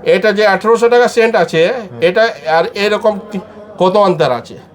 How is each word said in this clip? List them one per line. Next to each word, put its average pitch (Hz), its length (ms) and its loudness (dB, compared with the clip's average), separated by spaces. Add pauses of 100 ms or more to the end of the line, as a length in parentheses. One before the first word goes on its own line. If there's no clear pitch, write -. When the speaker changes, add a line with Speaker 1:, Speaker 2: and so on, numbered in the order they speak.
Speaker 1:
এটা 190 280 2
যে 208 160 0
আঠারোশো 226 420 2
টাকা 240 180 4
সেন্ট 226 280 0
আছে, 175 380 0 (180)
Speaker 2:
হুম। 117 100 -8
Speaker 1:
এটা 208 280 2 (180)
আর 160 160 2 (100)
এরকম 208 460 -2 (120)
কি-, 190 80 -8 (380)
কত 185 200 2
অন্তর 165 340 2
আছে। 107 260 -8 (160)